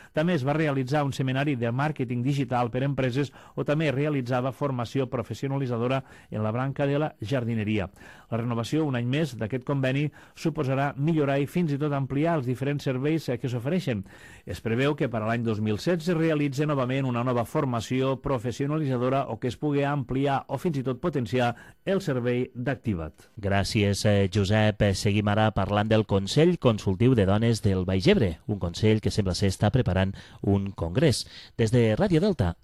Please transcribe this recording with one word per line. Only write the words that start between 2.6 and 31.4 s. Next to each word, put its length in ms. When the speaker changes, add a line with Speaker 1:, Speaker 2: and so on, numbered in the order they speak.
Speaker 1:
per 120
empreses 480
o 80
també 280
realitzava 600
formació 580
professionalitzadora 960
en 140
la 80
branca 340
de 140
la 220
jardineria. 680
La 80
renovació, 480
un 100
any 120
més, 300
d'aquest 260
conveni 480
suposarà 600
millorar 440
i 40
fins 280
i 40
tot 160
ampliar 440
els 80
diferents 380
serveis, 460
eh, 80
que 120
s'ofereixen. 540
Es 160
preveu 340
que 140
per 120
a 60
l'any 160
dos 180
mil 180
setze 320
es 60
realitzi 480
novament 400
una 180
nova 220
formació 760
professionalitzadora 1080
o 100
que 80
es 100
pugui 260
ampliar 640
o 100
fins 200
i 60
tot 180
potenciar 540
el 160
servei 520
d'Activa't. 840
Speaker 2:
Gràcies, 680
eh, 280
Josep. 480
Eh, 140
seguim 320
ara 240
parlant 380
del 160
Consell 540
Consultiu 560
de 100
Dones 360
del 240
Baix 220
Ebre, 400
un 120
consell 420
que 100
sembla 240
ser 140
està 220
preparant 420
un 300
congrés. 560